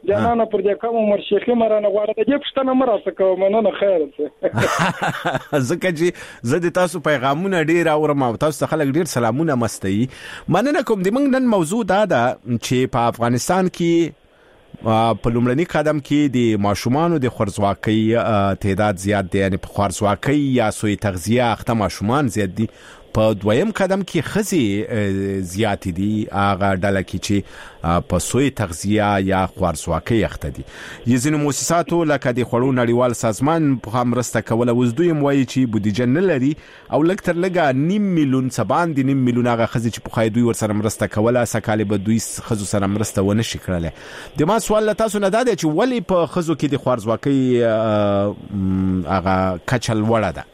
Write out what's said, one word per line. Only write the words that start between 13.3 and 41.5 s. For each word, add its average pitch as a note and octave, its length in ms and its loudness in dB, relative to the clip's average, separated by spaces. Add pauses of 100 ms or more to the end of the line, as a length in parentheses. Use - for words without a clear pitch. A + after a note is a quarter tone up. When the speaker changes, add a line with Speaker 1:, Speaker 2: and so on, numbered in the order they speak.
Speaker 2:
کې، E3+ 340 2 (760)
آه، A2+ 280 2
په A#2 160 -2
لومړني B2 440 0
قدم D3+ 240 0
کې C#3+ 220 0 (160)
د A2 320 2
ماشومانو D3 500 0
د B2+ 80 0
خوارځواکۍ، A2 960 0
آه، G2 320 2
تعداد G2 540 -2
زیات G2 240 0
دی، G2 60 0
یعنې F#2+ 180 0
په - 180 -10
خوارځواکۍ G#2 680 0 (200)
یا G#2+ 100 2
سوء G#2 240 -2
تغذیه G#2+ 580 0
اخته A#2 220 -4
ماشومان A2 540 0
زیات F#2+ 340 -4
دي. A2+ 60 -2 (460)
په A2 200 4
دویم A2 440 2
قدم F#3+ 240 0
کې F3 180 -4 (120)
ښځې، F#3+ 340 0 (300)
آه، G2 440 -2 (120)
زیاتې G2+ 460 -2
دي، G#2+ 340 -2
هغه G2+ 360 0 (140)
ډله G2 200 0
کې F2+ 240 -8
چې، G2+ 100 0 (480)
آه، E2+ 160 2 (100)
په F2+ 80 0
سوء C3 300 0 (100)
تغذیه G2+ 500 -2 (220)
یا F#2+ 160 2
خوارځواکۍ F2 800 -2
اخته - 240 -6
دي. C2 140 -10 (440)
یې B2 180 4
ځینو D3+ 140 0
مؤسساتو E3 640 0
لکه C#3 280 0
د A#2+ 180 -2
خوړو B2+ 300 0
نړیوال A#2+ 320 2
سازمان C#3+ 540 0 (200)
پخوا A#2+ 180 -2
مرسته A#2+ 360 0
کوله، A#2+ 320 0
اوس A#2+ 220 2
دوی E3+ 160 2
هم D3+ 120 0
وایي C#3 220 2
چې C3 280 0
بودیجه G#2+ 340 0
نه C3+ 140 2
لري D3+ 320 2 (400)
او C3+ 100 2
لږ F3+ 180 2
تر F3 120 -2
لږه E3+ 420 0
نیم F3 280 0
میلیون، C#3 460 2
څه A#2+ 140 -4 (120)
باندې D#3 360 0
نیم C3+ 140 2
میلیون A#2+ 220 2
هغه A#2 200 2
ښځې A#2 240 -2
چې - 160 -10
پخوا A2+ 180 0
یې A2+ 60 2
دوی A#2+ 120 2
ورسره A2+ 300 0
مرسته G#2 340 -2
کوله، A#2 380 2
سږ G#2+ 160 -2